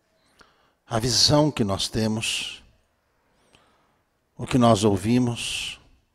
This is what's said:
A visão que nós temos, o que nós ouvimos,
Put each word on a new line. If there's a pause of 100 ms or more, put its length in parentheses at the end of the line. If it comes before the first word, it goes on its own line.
(840)
A
visão
que
nós
temos, (1800)
o
que
nós
ouvimos, (360)